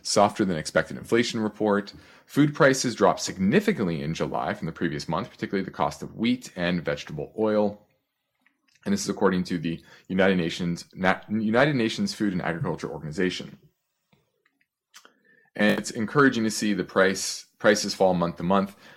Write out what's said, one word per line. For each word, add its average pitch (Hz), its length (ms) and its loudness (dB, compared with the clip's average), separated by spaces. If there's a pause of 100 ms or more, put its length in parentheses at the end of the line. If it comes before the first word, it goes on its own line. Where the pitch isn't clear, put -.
softer 104 440 2
than 92 100 0
expected 80 400 -2
inflation 117 460 0
report. 104 500 -2 (340)
Food 147 300 2
prices 135 400 4
dropped 95 240 4
significantly 95 840 0
in 78 120 -4
July 76 400 -2
from - 120 -8
the 80 60 -6
previous 76 380 -4
month, 80 200 -2
particularly - 360 -4
the - 60 -10
cost 73 300 -2
of - 140 -12
wheat 123 400 -2
and 87 300 -2
vegetable 73 520 -6
oil. 104 440 0 (1040)
And 98 80 -2
this 98 80 -2
is - 80 -4
according 92 360 2
to 92 120 -4
the 82 240 -6 (260)
United 95 300 4
Nations, 85 560 -4
Na-, 92 340 0
United 113 480 2
Nations 110 380 -2
Food 104 180 -2
and 90 100 -2
Agriculture 85 480 -6
Organization. 78 680 -6 (2000)
And 104 240 2
it's 101 140 -8
encouraging 120 540 2
to 107 60 0
see 104 220 0
the 90 120 -2
price, - 640 0 (100)
prices 104 360 2
fall 92 200 4
month 87 240 -2
to 85 60 -8
month. 98 340 0 (200)